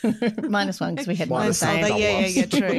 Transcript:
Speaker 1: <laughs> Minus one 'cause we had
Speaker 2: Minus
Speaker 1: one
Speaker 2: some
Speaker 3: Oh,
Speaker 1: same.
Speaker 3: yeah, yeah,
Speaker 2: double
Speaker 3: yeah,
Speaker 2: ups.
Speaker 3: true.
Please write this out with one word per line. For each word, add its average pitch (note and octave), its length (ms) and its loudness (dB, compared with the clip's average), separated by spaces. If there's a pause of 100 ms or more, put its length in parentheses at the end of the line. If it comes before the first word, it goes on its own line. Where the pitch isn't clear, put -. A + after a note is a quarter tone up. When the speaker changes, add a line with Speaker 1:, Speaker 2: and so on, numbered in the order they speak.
Speaker 1:
<laughs> A3 400 -2
Minus G3+ 380 -2
one E3+ 160 -4
'cause C#4+ 100 -6
we F3 100 -2
had D#3+ 140 -2
Speaker 2:
Minus - 320 0
Speaker 1:
one D#3+ 80 2
Speaker 2:
some E3 140 2
Speaker 3:
Oh, - 40 2
Speaker 1:
same. - 80 0
Speaker 3:
yeah, - 0 -
yeah, G#3 240 2
Speaker 2:
double F#3+ 100 0
Speaker 3:
yeah, F#3 120 2
Speaker 2:
ups. - 160 0
Speaker 3:
true. F#3+ 200 2